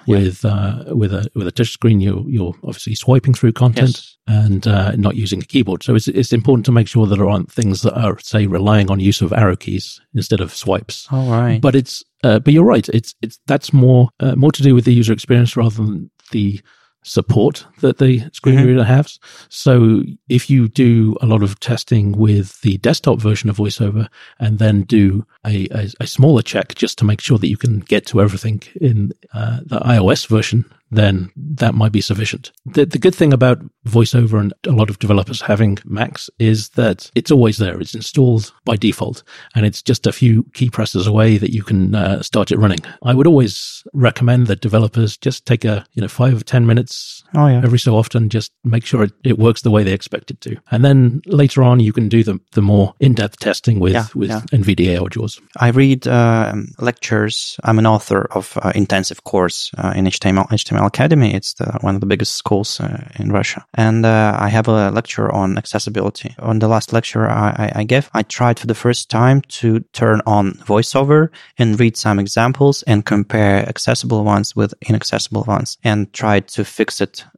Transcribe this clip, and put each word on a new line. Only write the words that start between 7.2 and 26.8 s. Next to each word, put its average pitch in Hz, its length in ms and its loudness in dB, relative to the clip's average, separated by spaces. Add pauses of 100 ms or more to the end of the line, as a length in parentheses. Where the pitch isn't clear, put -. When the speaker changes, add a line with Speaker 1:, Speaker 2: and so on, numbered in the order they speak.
Speaker 2:
aren't 101 220 -4
things 98 320 -2
that 117 140 -2
are, 110 220 -2
say, 107 260 -2
relying 98 460 0
on 98 80 -2
use 95 220 0
of 92 100 -2
arrow 104 240 2
keys - 460 -10 (120)
instead 101 280 -2
of 85 120 -10
swipes. - 580 -6
Speaker 1:
All 131 180 -2
right. 117 320 0
Speaker 2:
But 135 140 2
it's, - 280 -2 (200)
uh, 110 160 4
but 147 140 2
you're 160 120 6
right. 127 240 2
It's, - 320 -4
it's, - 260 -10
that's - 260 -2
more, 127 360 6 (100)
uh, - 160 -2
more 135 160 4
to 139 100 -4
do 135 140 6
with 120 100 2
the 120 80 4
user 117 200 2
experience 120 420 0
rather 113 220 -2
than 107 340 -6 (200)
the 101 300 -2 (440)
support - 600 0 (160)
that 131 160 2
the 127 240 2 (100)
screen - 240 0
Speaker 1:
Mm-hmm. 135 100 6
Speaker 2:
reader 127 200 4
has. 131 340 0 (300)
So 117 540 4 (260)
if 123 200 0
you 123 200 2
do 113 500 2
a - 60 -2
lot 110 180 2
of 101 160 -4
testing 110 540 -2
with 104 480 0
the 98 160 0
desktop - 420 0
version 107 300 -2
of 98 80 -4
VoiceOver 107 500 -2 (320)
and 107 180 -2
then 104 260 2
do 101 420 2 (200)
a, 104 260 -2
a, 104 180 -6 (100)
a - 80 -8
smaller 135 340 4
check - 340 -6
just - 240 -6